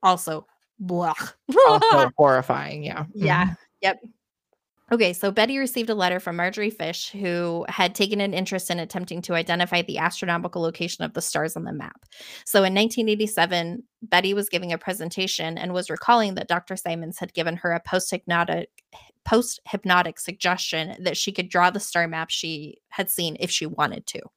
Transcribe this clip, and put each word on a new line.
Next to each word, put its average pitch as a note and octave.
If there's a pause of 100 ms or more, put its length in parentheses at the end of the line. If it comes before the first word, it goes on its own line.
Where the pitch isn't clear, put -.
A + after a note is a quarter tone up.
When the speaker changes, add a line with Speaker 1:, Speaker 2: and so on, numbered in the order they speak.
Speaker 1:
Also, E3+ (320)
blah. F3 (520)
Speaker 2:
Also A4
Speaker 1:
<laughs> -
Speaker 2:
horrifying, C#3+
yeah. D3+
Speaker 1:
Yeah, F3+
Speaker 2:
Mm-hmm. F3+ (260)
Speaker 1:
yep. F#3+ (920)
Okay, G#3+
so G3+
Betty A3+
received B3
a A3+
letter F3+
from F3
Marjorie G3
Fish, E3
who F3
had F#3
taken G3+
an G3
interest F#3
in F3
attempting F3
to F3+
identify F3
the -
astronomical F3
location E3
of D#3
the E3
stars D#3
on E3
the E3
map. - (400)
So G3+
in F#3+
nineteen A3
eighty-seven, F3+ (180)
Betty F#3+
was G3+
giving F3
a E3
presentation E3+
and E3+
was F3+
recalling A3
that -
Doctor F3
Simons E3+
had F3
given E3+
her F3
a E3+
post-hypnotic, E3+ (560)
post-hypnotic F#3+
suggestion F3
that E3+
she -
could F#3
draw F3+
the G3+
star E3+
map D#3+
she D#3 (140)
had G3
seen E3
if F3
she -
wanted -
to. - (160)